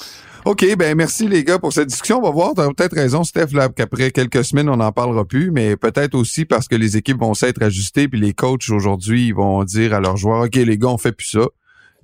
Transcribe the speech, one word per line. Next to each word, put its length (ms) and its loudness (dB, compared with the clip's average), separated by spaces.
OK, 200 2
ben 200 2
merci 300 0
les 180 2
gars 140 2
pour 140 -4
cette 160 0
discussion. 300 -2
On 40 0
va 80 0
voir, 240 0
t'as 180 0
peut-être 220 -2
raison, 280 0
Steph, 300 -2
là, 160 2
qu'après 440 -2
quelques 320 0
semaines, 260 0
on 60 2
n'en 160 2
parlera 340 -2
plus, 240 -2
mais 260 2
peut-être 380 0
aussi 320 -2
parce 220 0
que 80 0
les 200 0
équipes 220 -2
vont 160 0
s'être 280 0
ajustées, 460 0
puis 100 -4
les 140 2
coachs 380 -2
aujourd'hui, 560 0
ils 80 0
vont 300 0
dire 280 0
à 80 0
leurs 160 0
joueurs, « 300 0
OK, 80 -6
les 240 2
gars, 100 2
on 80 0
fait 160 -2
plus 140 -12
ça. » 200 0